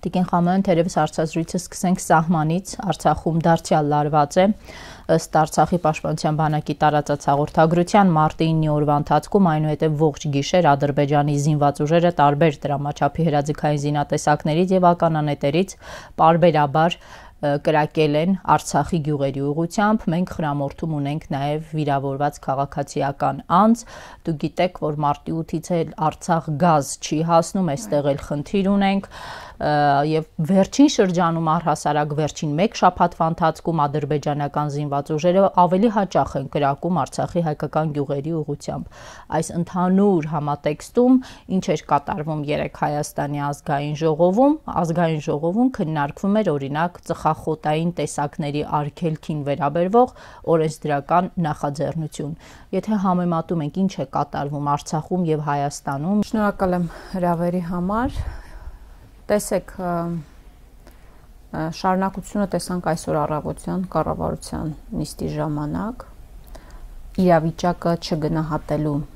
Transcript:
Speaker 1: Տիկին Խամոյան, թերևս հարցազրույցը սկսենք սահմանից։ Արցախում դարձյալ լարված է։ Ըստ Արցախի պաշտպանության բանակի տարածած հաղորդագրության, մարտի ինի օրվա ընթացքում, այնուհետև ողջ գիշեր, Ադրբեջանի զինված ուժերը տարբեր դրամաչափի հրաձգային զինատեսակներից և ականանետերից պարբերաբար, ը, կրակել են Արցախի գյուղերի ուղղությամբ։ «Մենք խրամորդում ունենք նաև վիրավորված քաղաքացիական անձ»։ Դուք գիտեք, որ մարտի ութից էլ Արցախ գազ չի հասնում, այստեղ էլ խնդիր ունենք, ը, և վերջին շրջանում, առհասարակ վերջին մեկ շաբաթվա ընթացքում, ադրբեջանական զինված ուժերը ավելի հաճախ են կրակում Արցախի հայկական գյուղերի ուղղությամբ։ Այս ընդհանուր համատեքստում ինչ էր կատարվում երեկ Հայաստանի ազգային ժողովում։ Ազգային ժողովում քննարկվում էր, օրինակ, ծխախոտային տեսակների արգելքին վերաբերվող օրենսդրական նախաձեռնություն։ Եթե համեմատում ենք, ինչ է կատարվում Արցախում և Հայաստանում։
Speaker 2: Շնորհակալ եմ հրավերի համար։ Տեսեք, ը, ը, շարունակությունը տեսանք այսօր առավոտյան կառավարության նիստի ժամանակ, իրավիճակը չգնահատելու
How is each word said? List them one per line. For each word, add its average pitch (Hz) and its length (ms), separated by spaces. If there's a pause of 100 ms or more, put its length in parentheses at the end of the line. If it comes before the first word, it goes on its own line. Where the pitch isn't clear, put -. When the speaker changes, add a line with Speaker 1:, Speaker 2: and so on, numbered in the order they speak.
Speaker 1:
Տիկին 180 300
Խամոյան, 180 340
թերևս 170 320
հարցազրույցը 160 640
սկսենք 185 400
սահմանից։ 160 720 (180)
Արցախում 160 560
դարձյալ 160 480
լարված 147 480
է։ 190 60 (640)
Ըստ - 320
Արցախի 156 420
պաշտպանության 156 560
բանակի 151 400
տարածած 147 480
հաղորդագրության, 165 880
մարտի 156 320
ինի 156 240
օրվա 147 320
ընթացքում, 170 480
այնուհետև 156 480
ողջ 156 280 (120)
գիշեր, 170 320
Ադրբեջանի 143 640 (100)
զինված 147 400
ուժերը 170 360
տարբեր 143 440
դրամաչափի 143 640
հրաձգային 147 560
զինատեսակներից 151 920
և 180 160
ականանետերից 156 800 (460)
պարբերաբար, 160 760 (440)
ը, 147 120 (140)
կրակել 151 540
են 180 120 (220)
Արցախի 170 440 (120)
գյուղերի 139 400
ուղղությամբ։ 202 640
«Մենք 180 240
խրամորդում 147 600
ունենք 143 340
նաև 147 420
վիրավորված 139 680
քաղաքացիական 139 1000 (160)
անձ»։ 220 240 (400)
Դուք 160 220
գիտեք, 180 380
որ 151 200
մարտի 147 360
ութից 160 300 (100)
էլ 156 140 (140)
Արցախ 160 420 (100)
գազ 156 300 (100)
չի 151 200 (100)
հասնում, 170 440
այստեղ 143 360
էլ 156 180
խնդիր 180 420
ունենք, 196 400
ը, - 640 (380)
և 156 140 (260)
վերջին 196 420
շրջանում, 165 600
առհասարակ 151 680
վերջին 147 400
մեկ 220 200
շաբաթվա 180 520
ընթացքում, 165 520
ադրբեջանական 147 920
զինված 143 400
ուժերը 180 260 (220)
ավելի 185 320
հաճախ 175 340 (100)
են 135 140
կրակում 147 460
Արցախի 139 480
հայկական 156 480
գյուղերի 143 440
ուղղությամբ։ - 600 (340)
Այս 165 140 (100)
ընդհանուր 185 720
համատեքստում 156 840 (380)
ինչ 185 160
էր - 180
կատարվում 151 500 (100)
երեկ 151 300
Հայաստանի 147 600 (100)
ազգային 147 500
ժողովում։ 180 560 (240)
Ազգային 165 480
ժողովում 170 480
քննարկվում 156 640
էր, 196 100
օրինակ, 143 500 (100)
ծխախոտային 156 800 (100)
տեսակների 147 600 (180)
արգելքին 156 640
վերաբերվող 170 640 (480)
օրենսդրական 156 800
նախաձեռնություն։ 151 960 (460)
Եթե 214 240
համեմատում 175 600
ենք, 147 200
ինչ 190 80
է - 140 (100)
կատարվում 143 580
Արցախում - 560
և 151 180
Հայաստանում։ 147 720 (100)
Speaker 2:
Շնորհակալ 202 500
եմ 170 60 (280)
հրավերի 175 560
համար։ 190 500 (1120)
Տեսեք, 202 380 (100)
ը, 180 120 (1600)
ը, 156 100 (140)
շարունակությունը 190 720
տեսանք 180 400
այսօր 156 300
առավոտյան 156 640 (100)
կառավարության 160 800 (260)
նիստի 156 380
ժամանակ, 151 680 (1200)
իրավիճակը 170 800
չգնահատելու 151 920 (220)